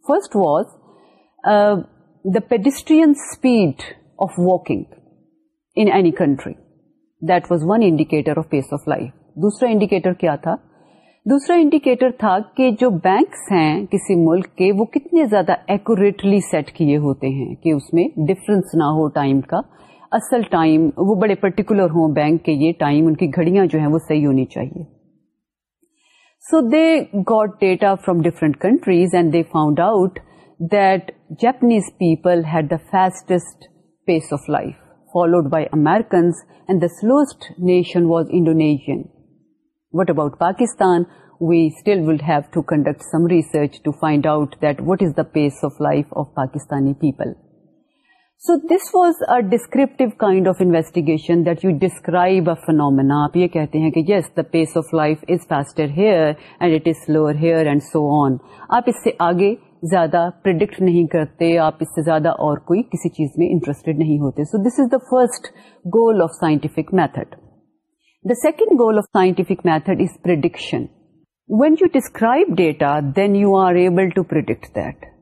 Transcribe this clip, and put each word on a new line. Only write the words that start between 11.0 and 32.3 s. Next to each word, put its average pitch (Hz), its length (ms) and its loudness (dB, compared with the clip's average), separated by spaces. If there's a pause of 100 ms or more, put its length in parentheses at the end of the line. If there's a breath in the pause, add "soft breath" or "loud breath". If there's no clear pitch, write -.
دوسرا 277 380 0
انڈیکیٹر 262 560 2
تھا 196 180 2 (180)
کہ 262 140 2 (100)
جو 262 100 2 (200)
بینکس 226 420 0
ہیں 165 400 0
کسی 196 320 -2
ملک 165 340 0
کے 190 200 2
وہ 220 160 0
کتنے 311 320 0 (100)
زیادہ 185 200 2 (180)
ایکوریٹلی 202 680 0 (120)
سیٹ 151 260 -4
کیے 147 200 2 (120)
ہوتے 135 180 -4 (120)
ہیں 120 140 -8 (100)
کہ 165 100 0
اس 143 200 -4
میں 170 140 2 (200)
ڈفرنس 190 560 -2
نہ 147 180 0
ہو 151 60 0 (120)
ٹائم 139 220 0 (100)
کا. 175 100 -2 (560 soft breath)
اصل 233 240 -2 (100)
ٹائم 160 380 2 (200)
وہ 220 120 2
بڑے 208 200 2
پرٹیکولر 196 560 0
ہوں 160 180 2
بینک 151 300 0
کے، 170 60 -2
یہ 156 280 0
ٹائم 151 280 2
ان 156 80 2
کی 170 200 -2
گھڑیاں 185 360 2
جو 160 80 -2
ہیں 151 140 0
وہ 160 140 0
صحیح 151 200 0
ہونی 131 180 2 (100)
چاہیے. 135 280 -10 (1600)
So 320 140 2 (100)
they 320 400 2 (220)
got 214 280 0
data 190 300 2 (140)
from 175 240 0
different 156 320 -2
countries 185 600 2
and 170 120 2
they 165 120 0 (140)
found 151 220 2
out 190 400 0 (560 soft breath)
that 190 360 0 (320)
Japanese 240 460 0 (100)
people 170 440 2 (100)